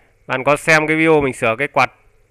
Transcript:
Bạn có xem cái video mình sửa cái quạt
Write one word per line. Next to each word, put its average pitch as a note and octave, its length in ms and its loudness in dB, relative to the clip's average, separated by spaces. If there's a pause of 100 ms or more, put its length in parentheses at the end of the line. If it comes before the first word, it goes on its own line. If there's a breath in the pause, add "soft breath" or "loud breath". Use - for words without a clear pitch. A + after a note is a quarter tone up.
(260 soft breath)
Bạn C3 180 -6
có C#3+ 120 2
xem D#3 300 0
cái D#3 100 -2
video D#3+ 240 2
mình C3+ 120 -2
sửa A2+ 240 -2
cái C#3+ 120 -6
quạt B2+ 240 -2 (380)